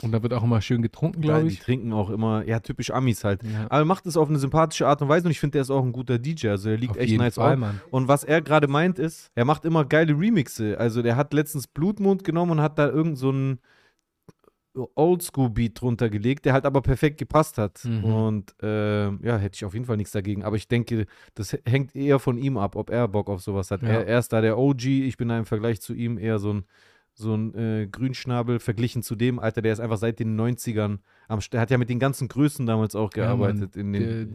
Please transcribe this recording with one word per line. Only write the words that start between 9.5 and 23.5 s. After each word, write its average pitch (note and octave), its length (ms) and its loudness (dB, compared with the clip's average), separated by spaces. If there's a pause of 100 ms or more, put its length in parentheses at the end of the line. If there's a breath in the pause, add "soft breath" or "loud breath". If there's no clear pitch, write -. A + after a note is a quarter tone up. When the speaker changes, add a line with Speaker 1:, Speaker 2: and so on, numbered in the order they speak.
Speaker 2:
immer D#3+ 200 2
geile D3+ 320 4
Remixe. D3 640 0
Also A#2 240 0
der A#2 140 2
hat C#3 160 0
letztens C#3+ 340 -2
Blutmond G3 560 0
genommen E3+ 300 0
und D#3 80 2
hat D3+ 180 0
da D3 100 4
irgend D#3 300 0
so C3 120 0
einen C3+ 280 -2 (1400 soft breath)
Oldschool-Beat C3 840 0
drunter A#2+ 280 0
gelegt, G#2+ 360 -2
der C3+ 80 4
halt C3+ 120 2
aber C#3 180 2
perfekt D3 360 2
gepasst D3 400 0
hat. G#2 260 -4
Speaker 1:
Mhm. A2+ 200 -2
Speaker 2:
Und, A2 580 0
äh, G#2 440 0 (200)
ja, A#2 100 0
hätte G2 200 -2
ich - 80 -10
auf F#2 100 -8
jeden A#2+ 120 -6
Fall A#2 100 0
nichts G#2 160 -4
dagegen. G2+ 320 -4
Aber G#2 100 -2
ich G#2 140 -6
denke, A#2 380 0 (280 loud breath)
das - 180 -8
h-, C#3 140 -6
hängt C3 300 0
eher C#3 240 4
von A#2+ 180 -2
ihm C3+ 180 -2
ab, G2+ 200 -2
ob G#2 140 -6
er A#2+ 180 2
Bock G2+ 200 -2
auf G2 120 -4
sowas G2 320 -4